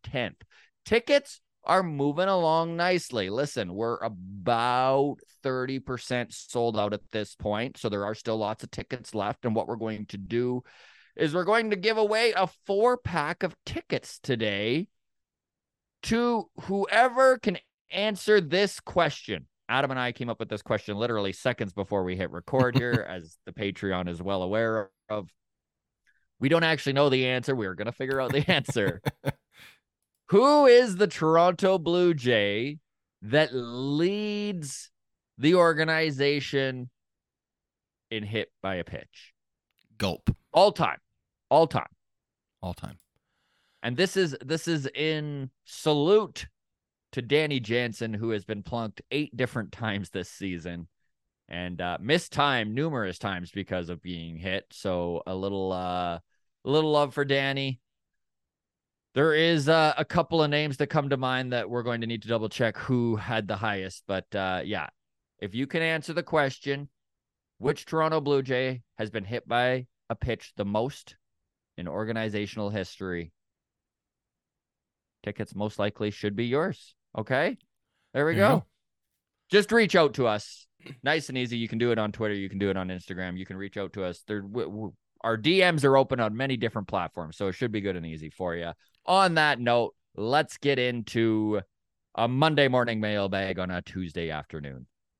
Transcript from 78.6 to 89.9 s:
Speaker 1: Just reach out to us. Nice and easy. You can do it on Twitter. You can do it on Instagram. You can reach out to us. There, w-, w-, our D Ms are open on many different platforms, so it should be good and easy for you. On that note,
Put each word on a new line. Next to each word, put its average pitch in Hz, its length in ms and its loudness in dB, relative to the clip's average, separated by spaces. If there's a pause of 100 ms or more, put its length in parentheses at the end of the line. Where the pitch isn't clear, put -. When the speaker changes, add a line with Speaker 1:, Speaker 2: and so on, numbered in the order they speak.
Speaker 1:
Just 202 200 4
reach 220 240 4
out 151 200 6
to 131 120 2
us. - 400 -4 (380)
Nice 151 240 0
and 131 100 -4
easy. 120 180 -2
You 117 120 -2
can 110 100 -4
do 120 140 2
it 113 60 2
on 107 120 0
Twitter. 107 240 -2
You 98 140 -4
can 98 100 -8
do 98 120 2
it 95 60 0
on 92 120 -4
Instagram. 90 500 -8
You 92 80 -10
can 92 100 -12
reach 98 200 -10
out 98 160 -6
to 101 100 -6
us. 90 240 -6
There, 104 140 -6
w-, 101 260 -6
w-, 104 260 -8 (280)
our 113 160 -2
D 160 240 2
Ms 165 240 4
are 135 120 8
open 131 220 4
on 110 180 0
many 131 200 -2
different 110 320 -4
platforms, 85 480 -4
so 101 100 -4
it 95 60 -2
should 113 180 -4
be 104 100 -4
good 98 140 -2
and 82 100 -8
easy 80 260 -12
for 87 260 -6
you. 85 160 -6 (340)
On 185 280 4
that 147 260 2
note, 120 340 2 (220)